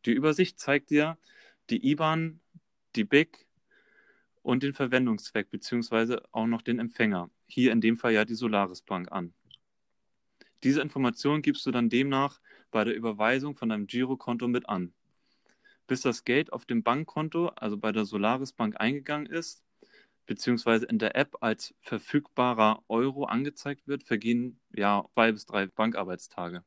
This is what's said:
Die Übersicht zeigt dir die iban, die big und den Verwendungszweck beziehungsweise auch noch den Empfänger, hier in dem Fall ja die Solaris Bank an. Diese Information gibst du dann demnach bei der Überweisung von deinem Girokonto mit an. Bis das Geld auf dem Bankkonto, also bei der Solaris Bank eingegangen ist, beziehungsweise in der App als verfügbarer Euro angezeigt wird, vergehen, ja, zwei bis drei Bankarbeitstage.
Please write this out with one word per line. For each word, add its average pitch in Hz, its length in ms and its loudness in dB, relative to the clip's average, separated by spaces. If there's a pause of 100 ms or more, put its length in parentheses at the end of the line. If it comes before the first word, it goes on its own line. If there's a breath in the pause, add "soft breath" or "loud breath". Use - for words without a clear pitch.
Die 117 80 2
Übersicht 151 460 2
zeigt 139 320 0
dir 151 260 2 (520 soft breath)
die 120 200 0
iban, 160 520 0 (560)
die 110 80 0
big 143 420 2 (960 soft breath)
und 127 200 2
den 139 100 -2
Verwendungszweck 123 800 0
beziehungsweise 117 720 0 (100)
auch 113 140 -2
noch 117 160 0
den 120 160 -2
Empfänger, 107 520 -2 (160)
hier 127 260 2
in 117 80 4
dem 113 160 4
Fall 120 160 0
ja 107 120 4
die 113 100 -4
Solaris 104 480 -2
Bank 92 300 -6
an. 87 220 -6 (1300 soft breath)
Diese 139 200 2
Information 139 600 0
gibst 143 220 0
du 135 60 -2
dann 120 180 2
demnach 135 520 0 (300 soft breath)
bei 110 140 2
der 110 100 0
Überweisung 117 640 0
von 117 120 -4
deinem 104 180 -2
Girokonto 123 600 -2
mit 120 220 -2
an. 92 240 -4 (920 soft breath)
Bis 131 160 -2
das 120 220 -2
Geld 139 280 0
auf - 140 -10
dem 117 160 0
Bankkonto, 156 680 -2
also 104 300 -6
bei 107 140 -2
der 107 120 0
Solaris 107 480 -2
Bank 107 260 -4
eingegangen 143 480 -4
ist, - 360 -10 (640 soft breath)
beziehungsweise 117 600 0
in 117 120 0
der 110 180 0
App 143 240 -2
als - 400 -4
verfügbarer 113 1080 0
Euro 131 360 0
angezeigt 139 640 -6
wird, 139 140 -6
vergehen, 120 580 -2 (120)
ja, 101 320 0 (100)
zwei 113 180 4
bis 104 140 -8
drei 98 200 -2
Bankarbeitstage. 92 1000 -4